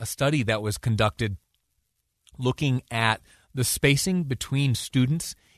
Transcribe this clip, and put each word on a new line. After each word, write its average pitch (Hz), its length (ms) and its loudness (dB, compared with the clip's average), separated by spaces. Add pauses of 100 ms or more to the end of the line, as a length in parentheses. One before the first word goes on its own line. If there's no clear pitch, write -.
a 110 40 -10
study 143 380 0
that 107 180 0
was 107 160 -4
conducted 107 600 0 (1000)
looking 127 440 0 (100)
at 113 300 0 (320)
the 127 100 0
spacing 160 600 2
between 135 520 0
students 135 600 0 (220)